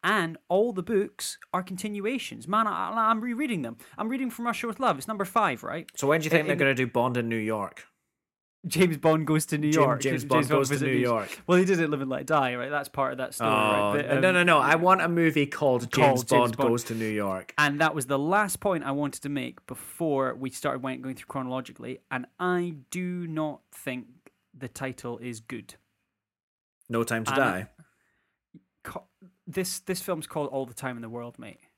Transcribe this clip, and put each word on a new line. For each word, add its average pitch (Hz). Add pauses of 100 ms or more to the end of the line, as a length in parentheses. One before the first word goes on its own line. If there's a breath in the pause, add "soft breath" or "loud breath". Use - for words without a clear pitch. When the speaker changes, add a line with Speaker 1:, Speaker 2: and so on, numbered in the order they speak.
Speaker 1:
And 170 (120)
all 208
the 185
books - (160)
are 180
continuations. 196
Man, 214
I, 180
I, 220
I'm 226
rereading 240
them. 117 (200 loud breath)
I'm 220
reading 262
From 233
Russia 240
With 226
Love. 208
It's -
number 208
five, 180
right? 151
Speaker 2:
So 139
when 156
do 151
you 156
Speaker 1:
In, -
Speaker 2:
think 151
they're 143
Speaker 1:
in 131
Speaker 2:
gonna 139
do 127
Bond 120
in 117
New 113
York? 107 (800)
Speaker 1:
James 175
Bond 160
Goes 156
to 151
New 151
Speaker 2:
James, 151
Speaker 1:
York. 135
Speaker 2:
James 131
Speaker 1:
James -
Speaker 2:
Bond 127
Speaker 1:
Bond -
Speaker 2:
Goes 139
to 139
Speaker 1:
Visits 139
Speaker 2:
New 131
Speaker 1:
New 143
Speaker 2:
York. 117
Speaker 1:
Well, 180
he 185
did 180
it 156
Live 147
and 135
Let 135
Die, 131
right? 123
That's 143
part 131
of 131
that 127
story, 113
right? 107
Speaker 2:
Oh, 104 (160)
Speaker 1:
But, 139
Speaker 2:
no, 185
no, 180
Speaker 1:
um, 175
Speaker 2:
no. 165
I 139
want 180
a 165
movie 160
called 127
Speaker 1:
Called 135
Speaker 2:
James 127
Speaker 1:
James 120
Speaker 2:
Bond 120
Speaker 1:
Bond. 127
Speaker 2:
Goes 117
to 117
New 110
York. 98
Speaker 1:
And 147
that 156
was 143
the 139
last 190
point 170
I 139
wanted 143
to 147
make 127
before 135
we 127
started 131
went, 131
going 131
through -
chronologically. 127 (100)
And 127 (140)
I 175 (140)
do 180
not 156 (120)
think 123 (520)
the 127
title 123
is 117
good. - (1120)
Speaker 2:
No 117
Time 113
to 135
Speaker 1:
And 139
I 117
Speaker 2:
Die. 117 (1160 soft breath)
Speaker 1:
ca-, - (440)
this, 185
this 185
film's 160
called 147
All 135
the 123
Time 127
in 117
the 113
World, 120
mate. 110 (180)